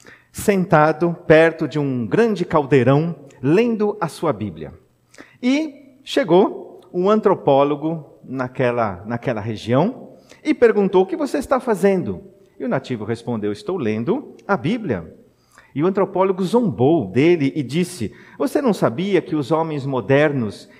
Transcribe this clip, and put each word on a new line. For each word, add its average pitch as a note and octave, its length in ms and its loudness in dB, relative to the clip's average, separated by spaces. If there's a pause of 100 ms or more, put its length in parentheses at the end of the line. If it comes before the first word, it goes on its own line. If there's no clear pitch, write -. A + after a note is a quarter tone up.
(300)
sentado E3+ 800 2 (140)
perto D#3+ 400 6
de C3+ 100 -8
um C3 300 -2
grande F#3 380 0
caldeirão, C#3+ 800 2 (180)
lendo G#3 580 0
a E3+ 60 -2
sua D#3 260 -4
Bíblia. F2 400 -10 (680)
E C#4 640 -4
chegou A3+ 760 0 (120)
um F#3 180 0
antropólogo D3+ 1120 0
naquela, A#2+ 840 -4
naquela A#2 340 -6
região A#2 760 -2 (300)
e D4 100 0
perguntou: G3+ 480 4
"O F#3+ 40 0
que D#4+ 100 -6
você D4 220 -4
está C4 200 -2
fazendo?" F#3 640 -2 (380)
E - 40 -6
o B3+ 40 -4
nativo C3 360 -6
respondeu: A2 460 -4
"Estou E3+ 260 -6
lendo A#2+ 600 -4 (100)
a G3+ 100 0
Bíblia." C3 600 -6 (580)
E C#3 80 -2
o E3+ 40 2
antropólogo F#3+ 560 0
zombou D#3+ 640 2
dele C#3 480 2
e D3+ 80 -4
disse: B2+ 500 -4 (240)
"Você C#4+ 240 -2
não B3 140 2
sabia E3+ 480 0
que - 140 -6
os C#3+ 160 -4
homens D#3 340 -2
modernos C3+ 840 0 (120)